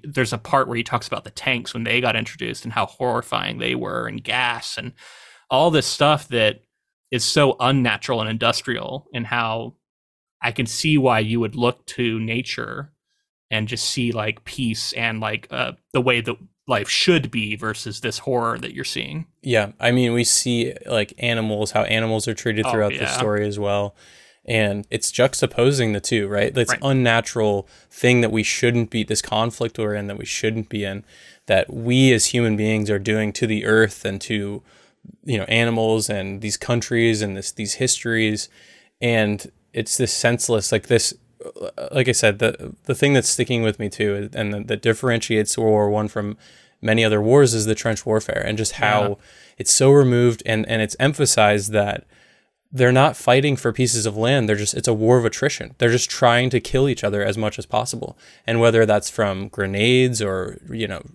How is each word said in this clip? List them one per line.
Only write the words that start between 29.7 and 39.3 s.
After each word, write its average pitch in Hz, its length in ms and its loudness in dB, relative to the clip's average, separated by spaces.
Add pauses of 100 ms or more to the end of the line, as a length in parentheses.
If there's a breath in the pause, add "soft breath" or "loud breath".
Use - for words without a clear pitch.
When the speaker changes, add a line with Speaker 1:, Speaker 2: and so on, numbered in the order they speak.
Speaker 2:
we're 104 160 -2
in 101 120 -6
that 101 120 -10
we 101 60 -10
shouldn't 110 440 -4
be 104 140 -4
in, 98 200 -8 (440 loud breath)
that 95 260 2
we 123 400 4
as 113 140 2
human 117 280 2
beings 107 360 0
are 101 80 0
doing 107 340 -2
to - 140 -2
the 107 180 -2
earth 110 400 2
and 98 160 -6
to, 101 400 -6 (600 soft breath)
you 120 140 -2
know, 98 80 -4
animals 113 640 0
and 98 320 -6
these 104 160 -6
countries 117 640 0
and 101 140 -4
this, 98 160 -10
these 104 240 -8
histories. 113 760 -2 (520 soft breath)
And 107 480 0 (240)